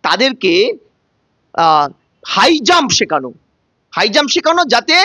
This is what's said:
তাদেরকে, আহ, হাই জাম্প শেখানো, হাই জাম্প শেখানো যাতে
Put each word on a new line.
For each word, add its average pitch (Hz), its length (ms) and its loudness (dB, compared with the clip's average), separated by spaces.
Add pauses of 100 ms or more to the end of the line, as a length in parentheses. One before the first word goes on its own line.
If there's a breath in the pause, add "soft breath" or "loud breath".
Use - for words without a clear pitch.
তাদেরকে, 196 720 0 (800)
আহ, 156 340 2 (380)
হাই 302 340 0
জাম্প 277 320 0
শেখানো, 143 420 -4 (640)
হাই 196 140 -2
জাম্প 285 200 0
শেখানো 339 360 0
যাতে 311 280 0 (120)